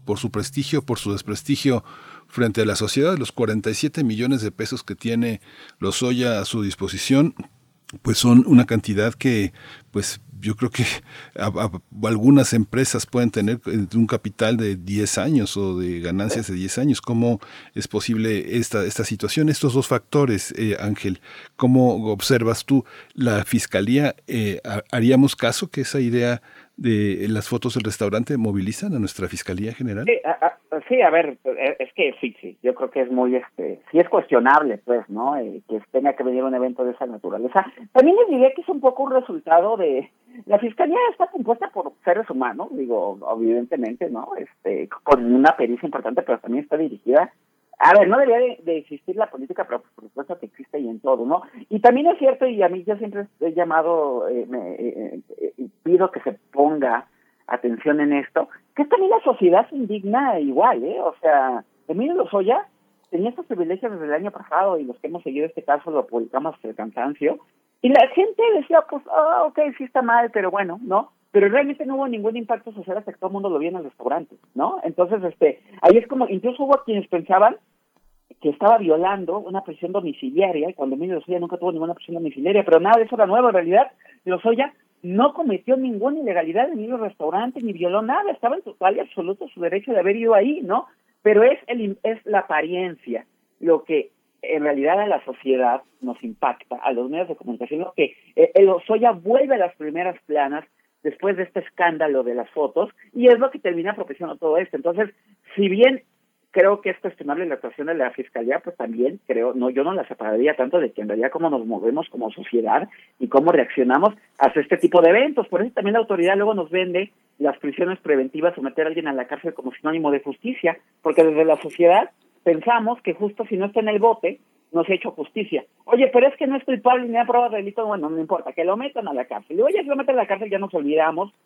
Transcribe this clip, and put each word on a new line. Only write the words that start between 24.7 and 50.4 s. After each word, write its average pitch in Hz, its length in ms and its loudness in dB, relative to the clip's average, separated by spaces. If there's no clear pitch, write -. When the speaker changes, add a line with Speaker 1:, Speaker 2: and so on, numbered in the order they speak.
Speaker 1:
haríamos 127 440 4
caso 117 360 -2
que 139 100 -6
esa 139 180 -4
idea 120 420 0
de 104 540 0
las 107 200 -4
fotos 120 240 -4
del 117 100 -2
restaurante 107 540 -2
movilizan 110 560 -2
a 127 60 -2
nuestra 95 280 -6
Fiscalía 98 460 -8
General? 113 320 -6
Speaker 2:
Sí, - 180 -2
a, 147 60 -4
a, - 420 -6
sí, 247 140 2
a 175 80 6
ver, 151 360 2
eh, 131 340 -2
es 131 140 -8
que 139 280 -2
sí, 123 180 -6
sí, 110 220 -16
yo 127 140 0
creo 127 160 -6
que 135 100 -2
es 123 80 -2
muy, 127 260 2
este, - 540 -8
sí 151 80 -2
es 170 100 6
cuestionable, 135 800 4
pues, 120 240 0
¿no? 123 280 -2
Eh, 110 300 -8
que 107 140 -6
tenga 135 220 2
que 135 100 -6
venir 127 200 0
un 131 100 -2
evento 127 320 -2
de 123 60 -2
esa 127 160 -8
naturaleza. 113 580 -2
También 294 240 8
les 466 120 4
diría 262 240 4
que 349 80 -8
es - 80 -8
un 302 100 -4
poco 254 220 2
un 269 100 -4
resultado 202 640 2
de, 147 360 -2
la 202 140 4
Fiscalía 240 380 0
está 359 160 -2
compuesta 233 420 -2
por 175 240 -8
seres 190 240 2
humanos, 131 420 -4
digo, 110 460 -4
evidentemente, 120 760 -2
¿no? 120 260 -10
Este, - 500 -6
con 123 300 2
una 135 240 6
pericia 120 300 -2
importante, 127 340 -4
pero 123 160 -2
también 127 260 -6
está 151 140 -4
dirigida. 143 560 0
A 196 180 8
ver, 190 100 8
no 220 100 4
debería 247 220 4
de, 247 240 -2
de 165 140 -2
existir 151 380 -10
la 214 140 -2
política, 135 360 -8
pero 120 180 -8
por 110 100 -20
supuesto 147 340 -12
que 107 80 -16